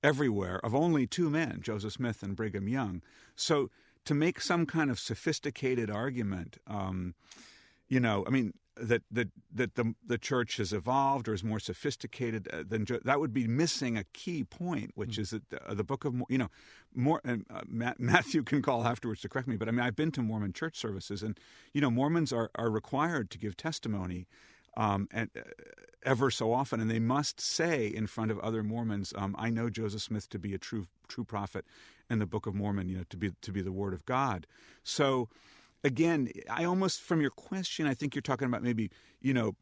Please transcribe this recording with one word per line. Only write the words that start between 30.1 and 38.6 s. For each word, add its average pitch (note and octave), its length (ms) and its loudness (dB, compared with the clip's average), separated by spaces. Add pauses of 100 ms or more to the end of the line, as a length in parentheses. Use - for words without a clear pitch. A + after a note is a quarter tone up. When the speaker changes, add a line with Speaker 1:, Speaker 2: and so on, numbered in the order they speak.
Speaker 1:
to G#2+ 100 -6
be G2 140 -4
a F#2+ 40 -4
true, G2+ 300 -6 (200)
true - 160 -8
prophet, G2+ 400 -6 (460)
and A#2 100 4
the G#2 60 2
Book G#2+ 200 -4
of G2+ 80 -4
Mormon, G2+ 360 0
you F#2 80 -4
know, F2+ 120 -6
to - 60 -14
be, F#2+ 160 -2 (100)
to G#2+ 120 -10
be G2 80 -2
the F#2 100 -4
Word F#2+ 220 -4
of F2 120 -10
God." B2+ 400 0 (380)
So, C3+ 460 2 (520)
again, C#3+ 480 4 (200)
I E3 160 0
almost, F#3 360 2
from E3 200 2
your C#3 80 4
question, - 580 -4
I C3+ 60 2
think C#3 220 -4
you're - 60 -2
talking C3 260 0
about B2 160 -2